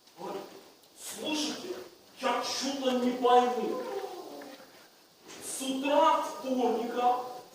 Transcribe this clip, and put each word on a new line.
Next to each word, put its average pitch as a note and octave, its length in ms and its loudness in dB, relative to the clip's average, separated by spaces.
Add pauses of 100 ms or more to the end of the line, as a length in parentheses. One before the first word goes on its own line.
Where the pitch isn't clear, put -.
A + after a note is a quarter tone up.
(180)
говорит: G3 240 -8 (560)
«Слушайте, - 680 -6 (520)
я B3 220 0
чё-то C4 500 -2
не B3 200 2
пойму. B3 720 4 (1600)
С - 180 -8
утра C#4+ 600 4
вторника B3 920 0 (380)